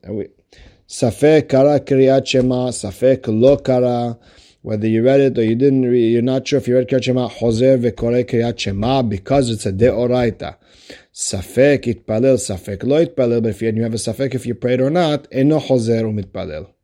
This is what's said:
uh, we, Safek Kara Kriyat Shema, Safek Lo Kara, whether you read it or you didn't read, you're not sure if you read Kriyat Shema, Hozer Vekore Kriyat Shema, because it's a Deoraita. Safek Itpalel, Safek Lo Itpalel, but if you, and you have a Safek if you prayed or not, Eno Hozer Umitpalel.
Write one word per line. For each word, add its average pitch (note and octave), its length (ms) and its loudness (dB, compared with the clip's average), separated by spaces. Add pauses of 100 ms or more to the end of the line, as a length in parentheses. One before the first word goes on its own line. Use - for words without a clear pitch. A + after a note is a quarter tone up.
uh, F#2 60 -10
we, G#2 140 -8 (600)
Safek C#3+ 600 2
Kara C#3 320 4
Kriyat C3+ 460 2
Shema, B2+ 420 0
Safek B2 600 -2
Lo A#2+ 280 4
Kara, B2 640 -2 (440)
whether A2 260 -4
you A2 160 2
read C3+ 160 4
it B2+ 180 2
or A#2 60 2
you A2+ 120 0
didn't C3+ 280 2
read, A#2+ 260 2
you're A#2 120 2
not C3 260 -2
sure C#3+ 100 0
if B2+ 80 -4
you B2 80 0
read B2+ 140 2
Kriyat C3 140 0
Shema, B2+ 260 0
Hozer A#2+ 500 2
Vekore A#2+ 460 -2
Kriyat A#2 340 -2
Shema, A2 440 -2
because A#2+ 480 -2
it's A2 160 -6
a G2+ 60 -4
Deoraita. A#2+ 840 -2 (560)
Safek B2 720 0
Itpalel, A#2+ 540 0
Safek G2 440 -8
Lo C#3+ 220 2
Itpalel, A#2+ 380 -2
but A2 80 -2
if G2 100 -8
you, A2+ 80 -2
and A2 80 -2
you A2+ 60 -2
have A2+ 100 -4
a A2+ 60 -6
Safek A#2+ 360 -6
if B2 120 -6
you A#2+ 80 -6
prayed B2 260 -2
or C3 80 0
not, D3+ 420 -2
Eno D3 280 2
Hozer A#2 460 0
Umitpalel. F#2 640 -8 (160)